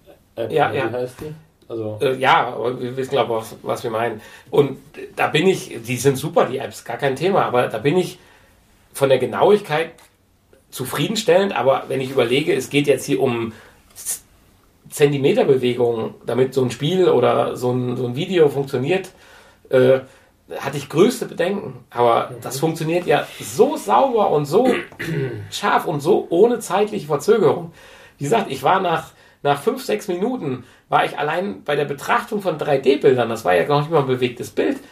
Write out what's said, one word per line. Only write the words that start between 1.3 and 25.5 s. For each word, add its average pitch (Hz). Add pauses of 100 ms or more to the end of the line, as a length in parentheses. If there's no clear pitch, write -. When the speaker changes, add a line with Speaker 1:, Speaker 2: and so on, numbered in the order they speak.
Speaker 1:
Also 107
Speaker 2:
Äh, 131
ja, 127
aber 123
wir 123
wissen, 127
glaub 120
ich, 117
was, 110
was -
wir 120
meinen. 110 (300)
Und 135 (380)
da -
bin 156
ich, - (100)
die 123
sind 127
super, -
die 127
Apps, -
gar 117
kein 135
Thema, 160
aber 123
da 113
bin 147
ich 170 (720)
von 139
der 131
Genauigkeit 156 (800)
zufriedenstellend, 180
aber 127
wenn 135
ich 131
überlege, 131
es -
geht 147
jetzt 135
hier 135
um 117 (420)
Z-, - (720)
Zentimeterbewegungen, 131 (120)
damit 127
so 131
ein 123
Spiel 175
oder 123
so 123
ein, 123
so 127
ein 120
Video 170
funktioniert, 139 (600)
äh, 131 (580)
hatte 143
ich -
größte 202
Bedenken. 170
Aber 120
Speaker 1:
Mhm. 127
Speaker 2:
das 123
funktioniert 160
ja 147 (140)
so 240
sauber 226
und 147
so 208 (420)
<clears throat> 123